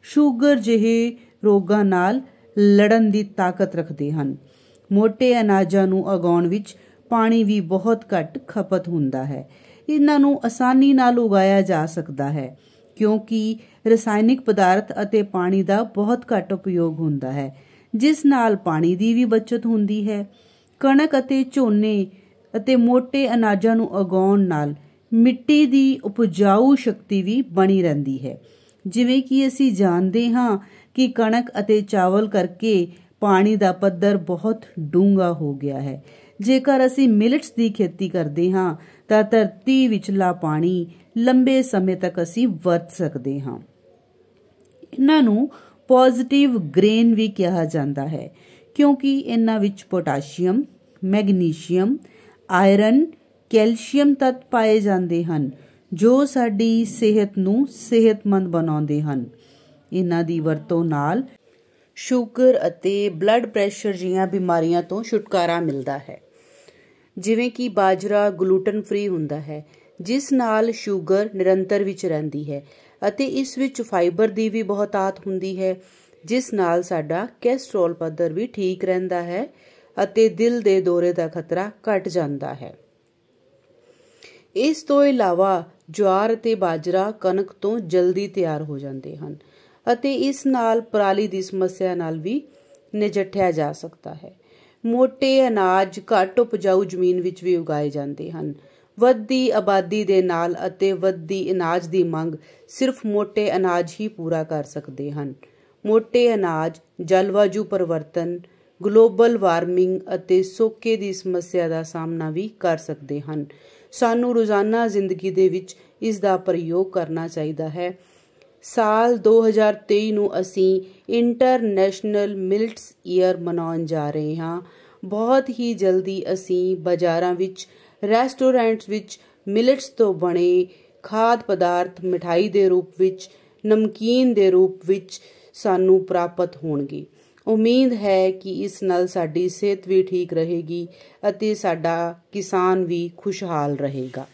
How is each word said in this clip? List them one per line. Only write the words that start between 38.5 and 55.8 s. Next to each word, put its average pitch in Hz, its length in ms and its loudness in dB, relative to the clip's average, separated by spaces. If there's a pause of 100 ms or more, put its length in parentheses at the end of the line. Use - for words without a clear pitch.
ਹਾਂ 185 260 -2 (320)
ਤਾਂ 214 220 4
ਧਰਤੀ 247 580 2
ਵਿਚਲਾ 196 440 0
ਪਾਣੀ 170 540 -2 (320)
ਲੰਬੇ 254 440 4
ਸਮੇਂ 190 340 0
ਤੱਕ 180 260 -4
ਅਸੀਂ 226 260 -2
ਵਰਤ 170 420 -2
ਸਕਦੇ 139 500 -6
ਹਾਂ। 131 180 -10 (1400)
ਇਹਨਾਂ 294 280 4
ਨੂੰ 233 280 2 (380)
ਪੋਜ਼ਿਟਿਵ 254 680 4
ਗ੍ਰੇਨ 214 560 4
ਵੀ 220 140 0
ਕਿਹਾ 180 360 0
ਜਾਂਦਾ 143 440 -4
ਹੈ 147 260 -10 (400)
ਕਿਉਂਕਿ 277 440 2
ਇਹਨਾਂ 226 420 0
ਵਿੱਚ 202 300 -2
ਪੋਟਾਸ਼ੀਅਮ, 175 720 -2 (420)
ਮੈਗਨੀਸ਼ੀਅਮ, 190 920 0 (520)
ਆਇਰਨ, 202 560 4 (440)
ਕੈਲਸ਼ੀਅਮ 233 640 2
ਤੱਤ 254 360 -2
ਪਾਏ 220 300 2
ਜਾਂਦੇ 180 440 0
ਹਨ 151 260 -2 (420)